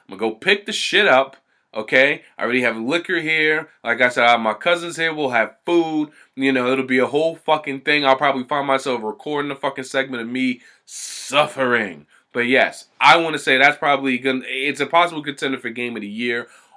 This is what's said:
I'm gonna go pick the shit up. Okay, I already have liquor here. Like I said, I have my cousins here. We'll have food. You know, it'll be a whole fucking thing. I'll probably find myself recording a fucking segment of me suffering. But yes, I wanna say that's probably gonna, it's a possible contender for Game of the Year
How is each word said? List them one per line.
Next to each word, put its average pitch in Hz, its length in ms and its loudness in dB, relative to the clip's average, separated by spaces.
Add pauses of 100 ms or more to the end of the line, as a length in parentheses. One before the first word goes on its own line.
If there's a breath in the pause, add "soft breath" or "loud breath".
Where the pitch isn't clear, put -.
I'm 95 100 -16
gonna 110 140 -2
go - 0 -
pick 202 340 -2
the 214 60 -8
shit 202 340 0
up. 135 300 4 (380)
Okay, 135 480 2 (140)
I - 60 -6
already 123 200 0
have 113 160 -2
liquor 165 420 -2
here. 156 480 0 (160 soft breath)
Like 117 160 -2
I 127 80 4
said, 123 160 2
I 120 80 8
have 117 80 4
my 110 140 0
cousins 170 420 -2
here. 165 180 -2
We'll 147 160 -2
have 110 340 0
food. 160 460 0 (240 soft breath)
You 135 180 0
know, 127 200 0
it'll 135 120 0
be 127 140 0
a 123 80 2
whole 160 300 0
fucking 143 460 -4
thing. 147 220 0
I'll 135 120 6
probably 139 280 -2
find 143 220 -2
myself 131 360 0
recording 143 480 -6
a 139 60 -8
fucking 135 280 -6
segment 131 380 -4
of 117 60 -8
me 127 320 -4 (240 soft breath)
suffering. 123 1200 -2 (260 soft breath)
But 120 140 -2
yes, 123 400 2 (140)
I 151 180 8
wanna 160 200 -2
say 135 200 2
that's 143 200 4
probably 135 400 0
gonna, 131 280 -2
it's 135 340 -6
a 139 60 -2
possible 165 360 0
contender 139 360 -6
for 123 100 -10
Game 120 280 -6
of 104 60 -8
the 104 60 -10
Year 117 400 -6 (280 soft breath)